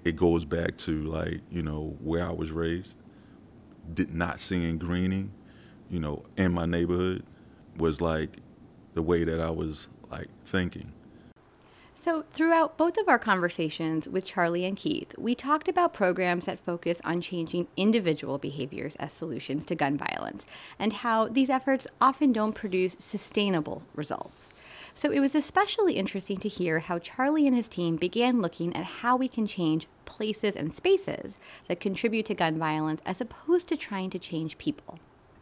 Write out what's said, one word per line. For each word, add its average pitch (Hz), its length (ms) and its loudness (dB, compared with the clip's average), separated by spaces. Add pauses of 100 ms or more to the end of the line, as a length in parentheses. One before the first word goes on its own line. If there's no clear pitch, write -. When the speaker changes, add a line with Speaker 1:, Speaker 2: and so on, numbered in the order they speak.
Speaker 1:
it 82 120 2
goes 85 280 6
back 85 340 -2
to, 78 240 -2
like, 80 380 -4 (100)
you 85 120 -4
know, 78 380 -4
where 85 260 0
I 85 60 -4
was 80 200 -4
raised, 82 440 -2 (960)
did - 220 -2
not 85 260 -2
seeing 85 380 0
greening, 92 520 -2 (600)
you 87 100 -4
know, 73 240 -6 (120)
in 92 160 4
my 85 120 2
neighborhood 90 580 2 (540)
was, 80 240 2
like, 80 380 -2 (560)
the 82 80 0
way 85 220 4
that 82 160 0
I 82 100 0
was, 80 380 -4 (220)
like, - 180 -10 (160)
thinking. - 480 -2 (1000)
Speaker 2:
So 320 380 -2
throughout 330 460 4
both 339 220 4
of 403 100 2
our 247 100 8
conversations 165 880 0
with 185 200 -4
Charlie 175 400 0
and 190 100 -2
Keith, - 400 -4
we 240 180 0
talked 302 340 0
about 339 260 2
programs 180 500 2
that - 160 -6
focus 170 420 -2
on 170 200 -2
changing 170 440 -2 (120)
individual 180 580 2
behaviors 143 600 -6
as 151 140 -8
solutions 156 540 -6
to 175 100 -2
gun 143 220 0
violence, - 500 -6 (320)
and 214 140 0
how 220 360 2
these 254 220 4
efforts 262 360 2 (140)
often 269 300 4
don't 214 240 2
produce 185 460 0
sustainable 190 840 -2 (140)
results. - 560 -8 (440)
So 294 140 0
it - 80 4
was 277 160 4
especially 370 600 2
interesting 190 420 -2
to 208 120 -4
hear 165 300 0
how 170 200 -2
Charlie 285 500 2
and 254 80 6
his 226 120 0
team 170 280 0
began 233 440 2
looking 170 360 -2
at - 80 -4
how 247 320 0
we 262 100 0
can 220 200 -2
change 160 420 0 (160)
places 214 500 -2
and 156 180 -4
spaces - 640 0 (280)
that 175 140 -2
contribute 220 460 0
to 214 80 -2
gun 165 240 2
violence 156 460 0
as 185 160 -4
opposed 330 480 0
to 311 80 0
trying 190 340 -6
to 180 100 -6
change 160 380 -4
people. - 420 -6 (420)